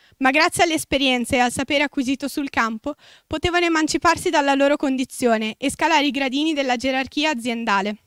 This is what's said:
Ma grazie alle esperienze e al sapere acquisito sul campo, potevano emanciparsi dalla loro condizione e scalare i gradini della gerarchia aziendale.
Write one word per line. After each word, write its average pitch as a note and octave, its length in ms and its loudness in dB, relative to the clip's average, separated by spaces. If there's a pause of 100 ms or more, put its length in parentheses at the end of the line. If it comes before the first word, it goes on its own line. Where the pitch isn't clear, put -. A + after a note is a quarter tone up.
(180)
Ma C4 120 2
grazie D#4+ 340 2
alle E4+ 100 2
esperienze C4 640 0
e - 20 4
al B3 140 2
sapere C#4+ 300 0
acquisito C#4 440 -4
sul C#4 220 -6
campo, A3+ 460 -2 (300)
potevano F4 400 0
emanciparsi E4 640 2
dalla C#4+ 260 2
loro C#4 200 4
condizione B3 840 -2
e C4+ 140 -2
scalare D#4 340 2
i C#4+ 60 0
gradini C#4 420 -2
della C4+ 220 -2
gerarchia C4 560 -2
aziendale. A3+ 640 -2 (120)